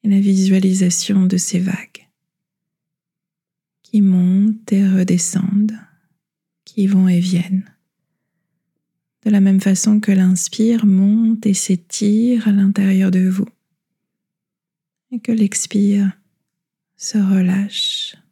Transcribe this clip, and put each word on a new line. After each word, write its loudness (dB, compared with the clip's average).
et -2
la 4
visualisation 0
de 0
ces -4
vagues -6
qui -2
montent 0
et 2
redescendent, -2
qui -2
vont 2
et 2
viennent, -2
de 0
la 4
même 4
façon 2
que 0
l'inspire 0
monte 2
et 2
s'étire -2
à 2
l'intérieur 2
de 2
vous -2
et -8
que -4
l'expire 0
se -8
relâche. -2